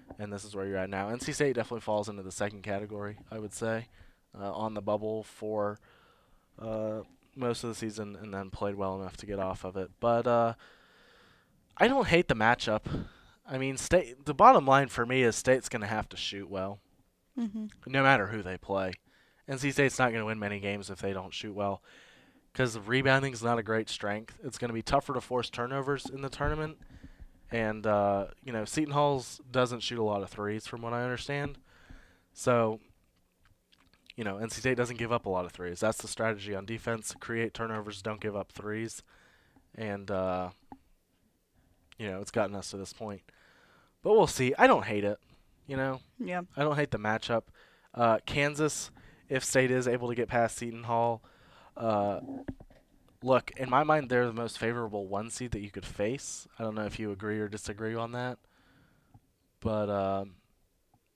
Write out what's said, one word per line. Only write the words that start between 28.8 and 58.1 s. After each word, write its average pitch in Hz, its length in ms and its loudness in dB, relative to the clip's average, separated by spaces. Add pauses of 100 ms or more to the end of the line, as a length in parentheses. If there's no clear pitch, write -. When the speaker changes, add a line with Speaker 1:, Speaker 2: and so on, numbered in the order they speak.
Speaker 1:
Hall's 143 460 2 (120)
doesn't 123 300 2
shoot 120 180 -4
a 110 40 2
lot 101 200 0
of 92 60 -8
threes, 104 360 -4
from 120 160 -10
what 117 120 -4
I 120 100 -2
understand. 143 560 -4 (720)
So, 113 460 4 (1400)
you 117 80 -8
know, 98 140 -4
N 113 120 -6
C - 120 -10
State 127 160 2
doesn't 120 200 -2
give 117 140 -2
up 117 140 0
a 104 40 -4
lot 92 160 0
of 85 60 -12
threes. 90 300 -8
That's 110 180 4
the 110 80 -8
strategy 104 480 -2
on 98 100 -6
defense. 113 540 -6
Create 117 340 -4
turnovers, 107 480 -6
don't 107 200 -6
give 104 140 -4
up 98 160 -6
threes. 107 520 -8 (720)
And, 101 340 -6
uh, 92 420 -2 (1500)
you 107 100 -6
know, 95 120 -6
it's 101 100 -12
gotten 101 240 0
us 98 160 -10
to 98 60 -10
this 98 160 -10
point. 104 280 -10 (800)
But 202 120 6
we'll 208 140 10
see. 131 300 2
I 220 80 10
don't 190 200 8
hate 104 180 0
it, 101 160 0 (480)
you 139 100 -4
know? 131 240 -2 (180)
Speaker 2:
Yeah. 180 220 -4 (160)
Speaker 1:
I 139 60 2
don't 151 120 2
hate 147 160 0
the 120 60 -4
matchup. 107 460 0 (500)
Uh, 117 320 6
Kansas, 147 640 0 (400)
if 135 140 0
State 131 260 4
is 127 180 2
able 120 220 0
to 120 60 -2
get 117 120 0
past 120 300 2
Seton 117 260 -8
Hall, 117 380 0 (560)
uh, 101 420 2 (1040)
look, 123 340 4
in 127 140 -6
my 135 140 6
mind, 151 260 4
they're 123 160 4
the 117 80 -2
most 113 260 -6
favorable 113 480 -2
one 101 220 -4
seed 123 220 -8
that 101 100 -6
you 101 100 -10
could 95 140 -10
face. - 600 -4 (120)
I 117 40 -4
don't 107 120 -4
know 107 100 -4
if 101 140 -6
you 107 120 -4
agree 107 280 -4
or 107 80 -2
disagree 110 480 -6
on 117 160 -4